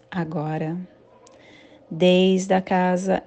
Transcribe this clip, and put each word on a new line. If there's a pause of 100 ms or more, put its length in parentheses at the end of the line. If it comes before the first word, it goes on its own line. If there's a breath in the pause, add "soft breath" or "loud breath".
agora, (1120 loud breath)
desde
a
casa